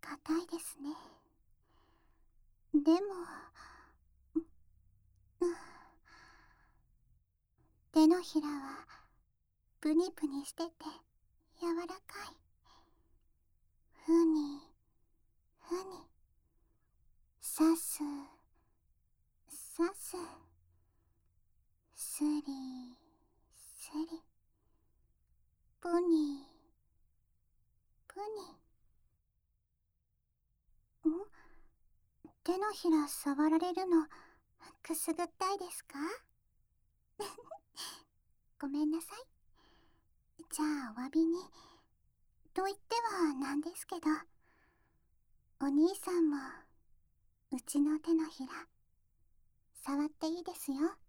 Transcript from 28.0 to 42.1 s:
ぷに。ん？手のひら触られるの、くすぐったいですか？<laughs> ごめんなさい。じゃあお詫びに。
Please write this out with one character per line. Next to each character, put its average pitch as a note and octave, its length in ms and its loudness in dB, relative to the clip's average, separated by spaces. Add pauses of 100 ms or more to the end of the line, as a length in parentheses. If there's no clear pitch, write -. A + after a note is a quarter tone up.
ぷ - 140 -18 (2750)
に。 D#4+ 40 6
ん？ D#4 40 0 (1300)
手 F4+ 140 0
の G#4 160 -2
ひ F4 180 0
ら D4+ 160 4
触 C#4+ 420 0
ら D#4+ 80 4
れ F4+ 160 0
る F#4 140 -2
の、 D#4+ 180 4 (800)
く E4 100 -6
す D#4+ 200 -2
ぐ F4 100 -2
っ E4+ 40 -4 (100)
た F#4+ 160 0
い G4+ 40 -2
で F4+ 140 -8
す - 140 -14
か？ - 120 -14 (1200)
<laughs> - 1400 -14
ご C#4+ 80 -4
め C#4+ 160 0
ん D4+ 80 4
な E4 100 0
さ G4 140 -14
い。 A#4 40 -14 (1300)
じ - 100 -4
ゃ D4+ 40 2 (240)
あ G#3+ 80 -12
お - 100 -8
詫 C4+ 40 -10
び D#4+ 140 4
に。 E4 140 0 (1120)